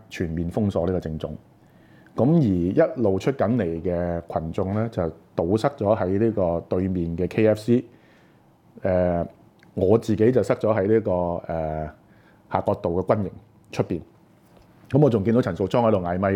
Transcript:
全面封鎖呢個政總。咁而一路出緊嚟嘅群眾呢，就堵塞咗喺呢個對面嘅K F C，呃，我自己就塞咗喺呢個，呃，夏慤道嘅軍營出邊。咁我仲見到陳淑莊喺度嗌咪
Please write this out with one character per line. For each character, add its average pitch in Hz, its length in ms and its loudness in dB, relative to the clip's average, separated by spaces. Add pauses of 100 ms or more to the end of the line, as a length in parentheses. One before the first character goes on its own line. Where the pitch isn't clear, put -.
全 87 200 -6
面 82 200 -4
封 104 200 0
鎖 90 180 -2
呢 92 40 0
個 92 80 0
政 80 180 -6
總。 76 180 -8 (800)
咁 131 200 4
而 170 60 4
一 98 600 2
路 95 180 2
出 139 120 -2
緊 110 240 0
嚟 82 260 -2
嘅 87 580 -4
群 80 120 -6
眾 95 220 -2
呢， 110 180 -2
就 82 200 -2 (240)
堵 90 220 2
塞 113 100 0 (100)
咗 101 180 2
喺 92 240 -2
呢 113 120 2
個 85 380 0
對 92 180 0
面 87 300 -4
嘅 87 100 -2
K 107 200 2
F 107 120 2
C， 120 260 2 (960)
呃， 90 460 0 (460)
我 95 240 4
自 113 180 0
己 110 160 4
就 123 100 4
塞 98 140 0
咗 110 200 0
喺 98 120 0
呢 110 140 4
個， 104 100 -4 (360)
呃， 78 420 -6 (600)
夏 95 100 0
慤 101 200 -2
道 90 100 -4
嘅 90 140 -2
軍 - 180 2
營 90 60 -6 (420)
出 - 120 -2
邊。 92 160 -4 (920)
咁 139 100 4
我 147 100 6
仲 110 140 2
見 113 100 2
到 120 80 4
陳 90 140 -4
淑 95 120 -2
莊 123 140 0
喺 113 100 4
度 104 60 4
嗌 87 220 -2
咪 98 160 2